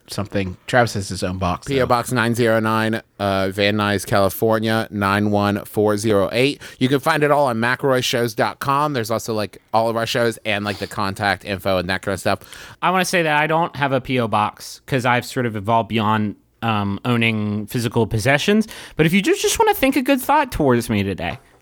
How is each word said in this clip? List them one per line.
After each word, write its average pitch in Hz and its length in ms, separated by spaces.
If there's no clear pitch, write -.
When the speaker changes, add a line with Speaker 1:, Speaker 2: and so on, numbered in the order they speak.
Speaker 1:
something. 98 480
Travis 120 280
has 101 160
his 90 140
own 92 160
box, 90 280
Speaker 2:
P 135 140
O - 20
Speaker 1:
so. 120 40
Speaker 2:
Box 120 260
nine 117 220
zero 113 260
nine, 110 400
uh, 98 300
Van 101 260
Nuys, 104 320
California, 110 840
nine 101 380
one 101 360
four 107 320
zero 104 340
eight. 131 300
You 127 80
can 135 140
find 160 200
it 147 100
all 143 160
on 117 100
mcelroyshows 123 760
dot 110 260
com. 143 340
There's 113 180
also, 113 220
like, 107 280
all 113 160
of 113 80
our 113 80
shows 117 400
and, 104 180
like, 104 140
the 98 100
contact 98 560
info 95 360
and 87 100
that 95 120
kind 101 120
of 87 80
stuff. 98 180
Speaker 3:
I 165 100
wanna 185 120
say 175 200
that 151 140
I 151 80
don't 160 300
have 135 160
a 135 80
P 127 220
O 113 80
box - 560
'cause 131 200
I've 120 200
sort 127 200
of 110 120
evolved 110 320
beyond, 107 480
um, 104 420
owning 110 640
physical 113 400
possessions. 143 640
But 156 100
if 165 60
you 196 100
just, 359 200
just 415 180
wanna 427 140
think 277 240
a 285 40
good 269 200
thought 285 320
towards 123 360
me 101 140
today, 87 360